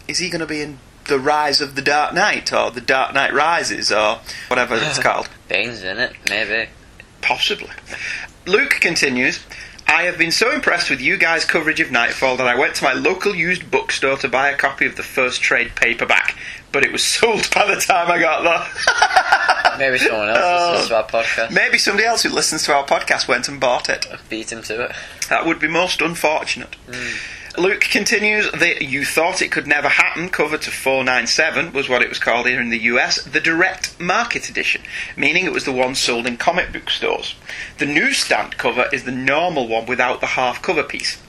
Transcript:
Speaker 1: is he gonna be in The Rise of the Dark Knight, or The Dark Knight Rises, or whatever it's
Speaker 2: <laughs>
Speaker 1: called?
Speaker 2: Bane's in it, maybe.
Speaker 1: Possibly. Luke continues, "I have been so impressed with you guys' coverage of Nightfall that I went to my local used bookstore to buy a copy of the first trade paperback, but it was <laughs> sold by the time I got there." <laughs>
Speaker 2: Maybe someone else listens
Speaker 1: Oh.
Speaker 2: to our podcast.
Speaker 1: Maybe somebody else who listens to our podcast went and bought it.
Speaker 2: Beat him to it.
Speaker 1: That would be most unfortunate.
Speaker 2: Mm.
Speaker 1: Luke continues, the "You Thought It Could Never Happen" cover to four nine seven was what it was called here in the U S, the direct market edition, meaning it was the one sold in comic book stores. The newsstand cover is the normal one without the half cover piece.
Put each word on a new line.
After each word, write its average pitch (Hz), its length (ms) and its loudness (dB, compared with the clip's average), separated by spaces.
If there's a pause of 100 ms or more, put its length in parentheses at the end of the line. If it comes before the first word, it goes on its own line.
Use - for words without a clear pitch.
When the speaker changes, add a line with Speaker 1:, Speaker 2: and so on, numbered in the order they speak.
Speaker 1:
is 151 140 -6
he 175 100 -4
gonna 160 160 -4
be 151 160 -4
in 147 160 -10 (300)
The 143 100 2
Rise 147 420 2
of 143 140 -6
the 139 80 -4
Dark 147 320 2
Knight, 175 380 0
or 113 180 2
The 120 100 -8
Dark 131 320 2
Knight 135 220 2
Rises, 143 560 0
or 110 300 2 (260)
whatever 123 300 2
it's 131 220 -2
Speaker 2:
<laughs> 127 40 -2
Speaker 1:
called? - 260 2 (200)
Speaker 2:
Bane's 107 340 -2
in 92 160 -6
it, 123 140 -2 (180)
maybe. 107 400 -2 (500)
Speaker 1:
Possibly. - 500 -2 (760)
Luke 220 240 2 (100)
continues, 147 640 0 (440)
"I 156 160 4
have 180 120 -2
been 165 160 0
so 226 200 2
impressed 175 380 0
with 127 100 0
you 160 180 0
guys' 165 260 2
coverage 160 360 2
of 151 100 -2
Nightfall 127 460 2
that 127 100 0
I 120 120 4
went 156 180 0
to - 80 0
my 135 80 4
local 185 420 0
used 170 360 -2
bookstore - 480 0
to 135 100 -4
buy 131 200 2
a 135 80 0
copy 139 300 0
of 113 100 -4
the - 60 -8
first 127 400 -2
trade 120 320 0
paperback, 117 600 0 (340)
but 139 140 2
it - 80 2
was 131 120 0
<laughs> - 0 -
sold - 480 2
by 208 140 4
the 196 140 0
time 175 300 2
I 170 100 2
got 156 240 2
there." 170 240 2 (380)
<laughs> - 720 2
Speaker 2:
Maybe 131 200 2
someone 110 300 0
else 110 100 2
listens 175 460 2
Speaker 1:
Oh. - 40 -2
Speaker 2:
to 113 80 2
our 110 120 0 (160)
podcast. 117 260 -2
Speaker 1:
Maybe 233 280 2
somebody 214 280 2
else 233 160 2
who 160 60 0
listens 151 360 0
to 151 100 2
our 139 120 2
podcast 165 420 0
went 127 200 2
and 139 100 -10
bought 127 300 2
it. - 180 -4 (220)
Speaker 2:
Beat 110 240 -8
him 113 120 -10
to 113 200 -6
it. - 80 -6 (380)
Speaker 1:
That 160 160 2
would 160 120 2
be 156 100 0
most 170 340 0
unfortunate. 151 720 -2 (120)
Speaker 2:
Mm. - 680 -10
Speaker 1:
Luke 190 240 2
continues, 214 720 2
the 165 300 0
"You 139 220 -4
Thought 170 380 0
It - 100 -2
Could 147 140 -2
Never 143 220 2
Happen" 175 420 0
cover 156 260 0
to 135 140 -8
four 131 340 0
nine 123 220 2
seven 156 460 0
was 135 160 -2
what 123 140 2
it - 60 2
was - 100 -8
called 120 280 0
here 123 140 2
in 120 100 -2
the 117 100 0
U 120 180 2
S, 160 240 0
the 151 180 -2
direct 165 600 0
market 190 480 -2
edition, - 340 -4 (340)
meaning 160 280 2
it 156 80 0
was 127 120 -2
the 143 80 -2
one 127 220 2
sold 120 320 0
in 123 120 -2
comic - 340 0
book - 160 -10
stores. - 460 -2 (440)
The 147 80 -2
newsstand 147 720 0
cover 120 360 0
is 123 120 -2
the 127 80 -4
normal 139 560 0
one 113 180 0
without 123 340 0
the 131 80 -2
half 127 340 0
cover 156 200 2
piece. - 360 -6 (100)